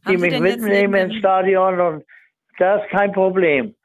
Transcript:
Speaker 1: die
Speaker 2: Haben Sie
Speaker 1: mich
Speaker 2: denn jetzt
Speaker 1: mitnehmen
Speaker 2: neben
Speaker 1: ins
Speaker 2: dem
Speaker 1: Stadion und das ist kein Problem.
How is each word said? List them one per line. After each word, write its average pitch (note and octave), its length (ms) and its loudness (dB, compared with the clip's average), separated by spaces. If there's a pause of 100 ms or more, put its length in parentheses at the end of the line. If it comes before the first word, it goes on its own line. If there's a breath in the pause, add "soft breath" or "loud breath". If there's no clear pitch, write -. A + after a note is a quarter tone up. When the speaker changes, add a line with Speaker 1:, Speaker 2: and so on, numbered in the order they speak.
Speaker 1:
die F#3+ 60 0
Speaker 2:
Haben F#3 40 0
Sie - 0 -
Speaker 1:
mich F3 160 0
Speaker 2:
denn D#3+ 120 -2
jetzt A#3 160 -2
Speaker 1:
mitnehmen G3+ 320 0
Speaker 2:
neben - 20 0
Speaker 1:
ins F#3+ 180 0
Speaker 2:
dem A3 60 -8
Speaker 1:
Stadion F#3+ 600 0
und D#3+ 240 -4 (520 soft breath)
das G3 260 2
ist - 60 -14
kein G3+ 220 0
Problem. F3+ 720 0